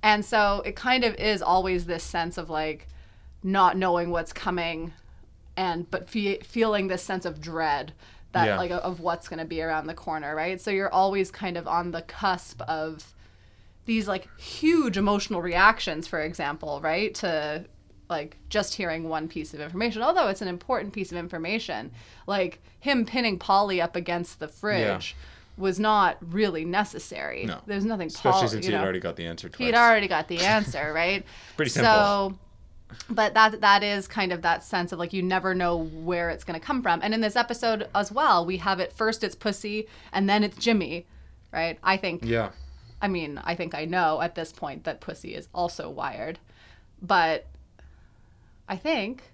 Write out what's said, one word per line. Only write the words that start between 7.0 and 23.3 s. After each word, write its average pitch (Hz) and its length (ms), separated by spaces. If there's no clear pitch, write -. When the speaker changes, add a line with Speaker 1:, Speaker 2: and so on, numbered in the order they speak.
Speaker 1:
sense 180 220
of 160 160
dread 151 520
that 113 140
Speaker 2:
Yeah. 104 120
Speaker 1:
like, 185 140
of 175 280
what's 170 280
gonna 165 160
be 160 180
around 156 240
the 160 80
corner, 156 400
right? 175 260
So 214 120
you're 196 200
always 190 380
kind 180 260
of 170 120
on 175 240
the 165 100
cusp - 600
of 160 500
these, 226 200
like, 190 220
huge 302 580
emotional 202 460
reactions, 175 640
for 165 140
example, 151 600
right? 175 360
To, 156 480
like, 160 280
just 208 260
hearing 165 340
one 160 180
piece 160 280
of 147 60
information, 214 420
although 302 260
it's 196 140
an 190 60
important 190 440
piece 190 180
of 175 80
information, 170 720
like, 196 340
him 262 260
pinning 226 340